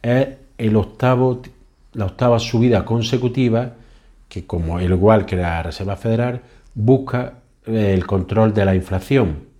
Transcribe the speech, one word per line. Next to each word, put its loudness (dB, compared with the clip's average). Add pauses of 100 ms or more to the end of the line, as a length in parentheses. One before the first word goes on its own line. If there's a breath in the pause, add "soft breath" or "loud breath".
Es 0 (300)
el 0
octavo, 0 (520)
la -6
octava 2
subida 2
consecutiva -2 (520 soft breath)
que, -12
como, -4
al 0
igual 4
que -4
la -2
Reserva -8
Federal, -2 (320 soft breath)
busca, 0 (300)
eh, 0
el 0
control 0
de 2
la 2
inflación. -2